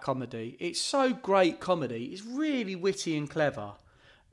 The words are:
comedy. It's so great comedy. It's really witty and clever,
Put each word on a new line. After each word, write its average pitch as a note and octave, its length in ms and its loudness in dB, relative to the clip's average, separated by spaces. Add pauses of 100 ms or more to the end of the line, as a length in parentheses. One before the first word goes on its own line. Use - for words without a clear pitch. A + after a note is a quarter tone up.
comedy. A#2+ 580 -4
It's E3+ 220 -4
so C4 320 2
great F#3+ 460 4
comedy. B2 540 0
It's F#3+ 100 -12
really B3 520 -2
witty F3+ 400 0
and D3 140 -2
clever, C3+ 460 -2 (560)